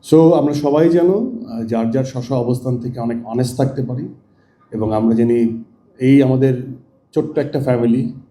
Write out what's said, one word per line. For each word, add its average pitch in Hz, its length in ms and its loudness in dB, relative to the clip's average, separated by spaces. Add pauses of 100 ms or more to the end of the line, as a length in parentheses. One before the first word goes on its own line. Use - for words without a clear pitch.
So, 160 280 6
আমরা 147 220 2
সবাই 147 340 2
যেন, 175 220 4
আহ, 117 540 -4
যার 113 260 -2
যার 131 140 0
স্ব-স্ব 131 300 -8
অবস্থান 123 440 -2
থেকে 117 220 -8
অনেক 117 260 -6
অনেস্ট 117 300 -4
থাকতে 135 260 -2
পারি 127 260 -8 (640)
এবং 110 200 -4
আমরা 110 220 2
জানি 117 500 0 (340)
এই 135 240 4
আমাদের 131 520 0 (400)
ছোট্ট - 240 -2
একটা 143 220 -2
ফ্যামিলি 120 520 0 (180)